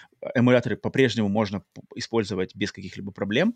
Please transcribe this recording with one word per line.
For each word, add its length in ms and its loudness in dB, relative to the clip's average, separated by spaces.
эмуляторы 420 4
по-прежнему 520 0
можно 320 -2
п-, 200 -20
использовать 600 -4
без 160 -4
каких-либо 400 -12
проблем, 440 0